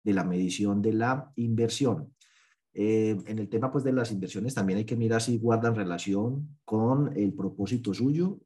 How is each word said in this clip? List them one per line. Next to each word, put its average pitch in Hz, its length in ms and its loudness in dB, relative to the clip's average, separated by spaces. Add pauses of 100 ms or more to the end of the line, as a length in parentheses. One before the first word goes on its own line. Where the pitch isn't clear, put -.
de 104 120 2
la 92 100 2
medición 92 560 0
de 110 140 2
la 120 420 -2
inversión. 117 760 0 (580)
Eh, 110 440 2 (100)
en 107 120 -6
el 101 100 -6
tema, 117 220 -2
pues, 135 140 0
de 131 80 0
las 120 180 0
inversiones 98 440 -4
también 95 240 0
hay 110 60 -2
que 117 120 -2
mirar 113 260 2
si 117 160 0
guardan 113 360 2
relación 104 880 -2
con 127 520 2
el 101 160 2
propósito 98 640 -4
suyo. 151 520 0